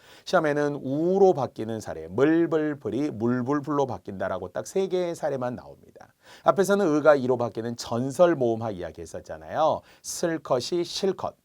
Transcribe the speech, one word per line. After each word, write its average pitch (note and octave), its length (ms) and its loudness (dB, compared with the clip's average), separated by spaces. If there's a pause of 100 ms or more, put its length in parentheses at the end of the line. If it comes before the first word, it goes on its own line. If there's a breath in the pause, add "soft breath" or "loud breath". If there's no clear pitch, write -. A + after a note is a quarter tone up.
(260 soft breath)
시험에는 D3 500 0
우로 F3 580 4
바뀌는 A2+ 460 -4
사례, D#2+ 280 -10
물불풀이 D3 1040 0
물불불로 C3 760 0
바뀐다라고 F#2+ 640 -6
딱 - 180 -8
세 F#3+ 200 -2
개의 F3 280 -2
사례만 B2+ 400 -4
나옵니다. - 580 -20 (300 soft breath)
앞에서는 G3 420 4
의가 D3+ 300 6
이로 B2 220 2
바뀌는 A#2 380 -4
전설 C#3 600 2
모음화 A#2 340 0
이야기했었잖아요. E2+ 1120 -4 (220 soft breath)
슬컷이 F3 800 -2
실컷 - 600 -4